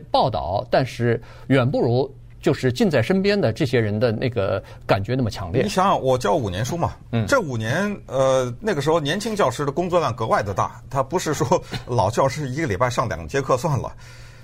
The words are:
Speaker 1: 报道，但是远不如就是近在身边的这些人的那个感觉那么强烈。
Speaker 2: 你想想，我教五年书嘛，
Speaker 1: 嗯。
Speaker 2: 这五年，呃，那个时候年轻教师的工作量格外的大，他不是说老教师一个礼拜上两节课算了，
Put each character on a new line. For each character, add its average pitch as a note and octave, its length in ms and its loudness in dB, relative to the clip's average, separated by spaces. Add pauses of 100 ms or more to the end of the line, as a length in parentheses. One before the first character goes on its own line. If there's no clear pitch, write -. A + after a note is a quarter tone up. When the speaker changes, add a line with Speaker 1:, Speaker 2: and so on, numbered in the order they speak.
(100)
Speaker 1:
报 A3+ 180 4
道， F#2+ 420 -2
但 D#3 140 4
是 A#2 380 0 (240)
远 B2+ 220 4
不 B3 120 0
如 B2+ 320 2 (300)
就 D#3+ 100 4
是 B2+ 200 2
近 G3+ 180 2
在 C3+ 100 4
身 F#3+ 220 2
边 G3+ 180 2
的 A#2+ 120 2
这 - 120 -2
些 B2+ 160 2
人 G#2+ 180 0
的 A2 140 2
那 B2 160 -2
个 G2 340 0 (240)
感 G2 160 2
觉 A#2+ 120 -4
那 C3+ 80 0
么 G#2+ 80 0
强 - 200 -8
烈。 A#2+ 120 2
Speaker 2:
你 G#3 60 0
想 F#3 180 2
想， E3+ 160 2
我 C3 160 2
教 G3 160 0
五 A#2 160 0
年 F2+ 120 -4
书 E3+ 140 -2
嘛， D3+ 160 -2 (200)
Speaker 1:
嗯。 A2+ 140 2
Speaker 2:
这 C#4 140 4
五 C#3+ 160 -4
年， D#3+ 400 -2 (100)
呃， C3 540 2
那 G#3+ 140 -2
个 C#3+ 80 0
时 D3 80 2
候 E3 100 4
年 D3+ 180 -2
轻 A3 160 -4
教 F#3+ 160 2
师 C#3+ 140 -4
的 C#3 80 0
工 F3 160 -2
作 F3 100 2
量 C#3 160 2
格 A2+ 120 -4
外 E3+ 160 2
的 G2+ 100 -4
大， - 380 -2
他 C#3 120 0
不 E3+ 160 -4
是 E3 140 -2
说 D#3 300 2 (240)
老 G#2+ 240 2
教 C#3 180 2
师 D3 220 -4
一 C3 100 -4
个 E3 60 0
礼 G2+ 100 0
拜 A#2+ 140 2
上 B2 180 -2
两 E2 180 -6
节 C3+ 140 -2
课 C3 160 2
算 C#3 220 -2
了， D2 160 -8 (500)